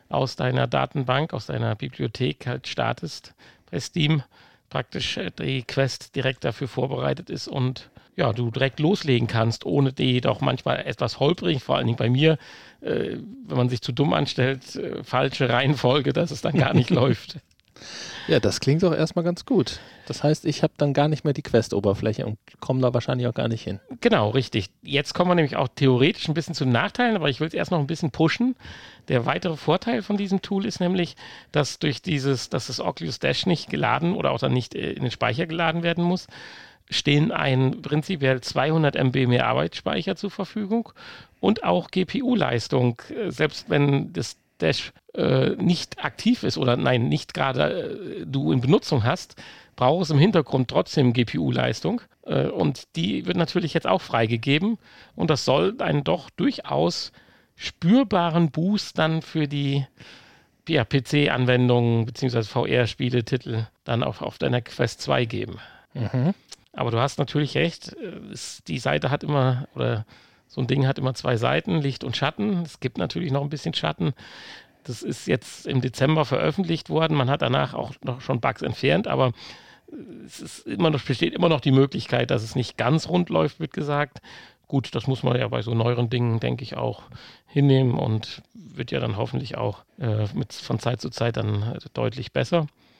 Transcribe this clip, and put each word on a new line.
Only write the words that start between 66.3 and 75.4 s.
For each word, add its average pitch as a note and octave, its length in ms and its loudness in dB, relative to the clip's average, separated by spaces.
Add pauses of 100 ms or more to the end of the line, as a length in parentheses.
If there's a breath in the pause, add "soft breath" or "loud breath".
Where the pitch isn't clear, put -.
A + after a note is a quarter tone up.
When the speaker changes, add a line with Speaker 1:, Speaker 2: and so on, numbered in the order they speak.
Speaker 1:
Aber A#2+ 200 -4
du A#2 80 2
hast C3+ 180 0
natürlich D3 380 -2
recht, - 380 -2
äh, G#3 380 -14
es, - 360 -14
die D3 100 -4
Seite C#3+ 320 0
hat D3 140 -2
immer, C3 500 2
oder A#2 320 -2 (420 soft breath)
so - 120 -6
ein B2+ 60 0
Ding C3+ 200 2
hat C3+ 120 -2
immer B2+ 160 -2
zwei B2 240 -2
Seiten, D3+ 420 0
Licht C#3 240 -4
und A#2 100 -4
Schatten. F3+ 480 -2
Es - 160 -12
gibt - 200 -6
natürlich E3+ 340 -4
noch C#3 80 0
ein C#3+ 80 -4
bisschen D3 240 -6
Schatten. D#3 400 -2 (720 loud breath)
Das A#2+ 180 -8
ist - 240 -8
jetzt - 400 -4